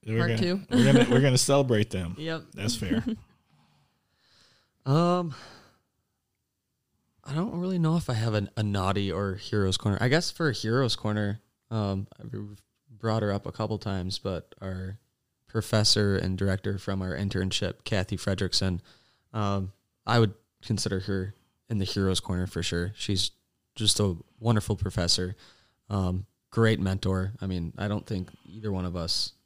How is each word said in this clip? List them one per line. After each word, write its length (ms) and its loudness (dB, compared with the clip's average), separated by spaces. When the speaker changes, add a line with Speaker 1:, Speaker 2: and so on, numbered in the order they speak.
Speaker 1:
We're 120 -2
Speaker 2:
Part 140 2
Speaker 1:
gonna, 100 0
Speaker 2:
two. 200 0
Speaker 1:
we're 220 6
gonna, 160 8
we're 120 6
Speaker 2:
<laughs> 0 -
Speaker 1:
gonna 160 6
celebrate 540 4
them. 260 -4
Speaker 2:
Yep. 240 -6
Speaker 1:
That's 220 -4
fair. 340 -2
Speaker 2:
<laughs> 60 -4
Speaker 3:
Um, 460 2
I 100 -10
don't 260 -2
really 200 -2
know 180 4
if 120 -4
I 40 0
have 220 0
an, 220 2
a 60 0
naughty 480 0
or 240 -2
hero's 420 0
corner. 240 2
I 80 2
guess 220 2
for 180 -2
a 40 0
hero's 420 0
corner, 440 -2
um, 360 -2
we've 260 -12
brought 240 0
her 80 0
up 160 -2
a 40 -8
couple 280 -4
times, 400 -4
but 420 -8
our 360 -8
professor 680 2
and 200 0
director 400 0
from 240 -4
our 160 -4
internship, 680 -2
Kathy 320 -2
Fredrickson, 640 0
um, 380 -2
I 140 4
would 140 6
consider 360 0
her 340 -4
in 100 -2
the 60 0
hero's 340 2
corner 260 -2
for 160 -6
sure. 340 -2
She's 360 -2
just 260 0
a 180 2
wonderful 360 2
professor, 600 -2
um, 360 0
great 280 2
mentor. 520 -2
I 60 -6
mean, 300 -4
I 100 -4
don't 180 -4
think 240 -6
either 260 -8
one 140 -2
of 100 -6
us 360 -4